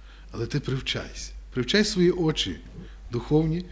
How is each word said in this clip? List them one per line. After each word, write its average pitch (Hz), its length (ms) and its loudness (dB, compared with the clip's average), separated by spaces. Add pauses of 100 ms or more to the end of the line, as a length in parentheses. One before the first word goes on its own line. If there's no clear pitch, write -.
(320)
Але 117 140 -4
ти 143 140 -2
привчайся. - 720 -4 (220)
Привчай 127 320 4
свої 180 260 6
очі 156 480 0 (520)
духовні 156 600 2